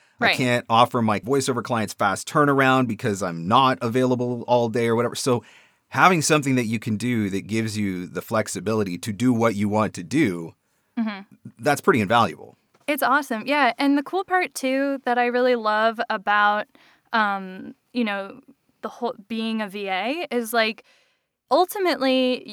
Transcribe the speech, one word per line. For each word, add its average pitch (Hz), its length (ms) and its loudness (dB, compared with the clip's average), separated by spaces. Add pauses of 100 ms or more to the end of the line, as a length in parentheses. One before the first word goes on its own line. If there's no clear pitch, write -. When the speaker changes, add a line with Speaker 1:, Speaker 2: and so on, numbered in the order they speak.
(200)
Speaker 1:
I 233 60 0
Speaker 2:
Right. 185 100 4
Speaker 1:
can't 123 320 0
offer 117 360 4
my 107 160 0
voiceover 127 440 -2
clients 110 300 -4
fast 98 340 -2
turnaround 135 600 4
because 104 340 -4
I'm 85 260 -4
not 127 360 4
available 123 640 0
all 120 200 2
day," 117 200 0
or 113 80 2
whatever. 120 180 0
So 120 300 0 (460)
having 160 340 4
something 139 320 2
that 123 100 2
you 110 140 -2
can 107 180 -4
do 113 320 0
that 92 160 -4
gives 107 320 -4
you 92 300 -4
the 90 160 -8
flexibility 101 760 -2
to 110 160 -8
do 120 180 2
what 117 220 2
you 101 160 0
want 104 240 0
to 92 100 -10
do, 87 520 -2 (420)
Speaker 2:
Mm-hmm. 214 220 -6 (400)
Speaker 1:
that's 127 200 0
pretty 151 220 2
invaluable. 98 560 0 (300)
Speaker 2:
It's - 160 -4
awesome. 254 420 0
Yeah. 269 320 2
And 285 200 2
the 294 60 -2
cool 381 220 -6
part, 370 300 -2
too, 269 500 -2
that 240 120 0
I 240 100 2
really 247 280 2
love 220 540 0
about, 208 560 2 (480)
um, 196 600 -4 (200)
you 240 100 0
know, 196 380 -8 (400)
the 214 80 -8
whole 247 240 -8 (160)
being 220 320 -4
a 208 80 -6
V 196 180 -8
A 220 440 -4
is, 233 200 -4
like, 220 320 0 (680)
ultimately, 262 1000 2